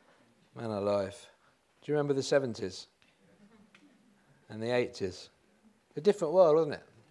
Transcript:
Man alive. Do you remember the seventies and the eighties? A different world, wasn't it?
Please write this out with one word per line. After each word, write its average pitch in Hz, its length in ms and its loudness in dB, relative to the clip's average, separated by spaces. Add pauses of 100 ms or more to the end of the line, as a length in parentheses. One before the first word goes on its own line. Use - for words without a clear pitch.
(540)
Man 120 160 -8
alive. 101 460 -2 (680)
Do - 100 -8
you 147 40 0
remember 143 180 0
the 135 100 0
seventies 117 640 -2 (1600)
and 110 120 -10
the 117 100 -2
eighties? 123 580 -4 (680)
A 151 60 -8
different 170 320 0
world, 175 220 8
wasn't 156 180 2
it? 87 100 -10 (280)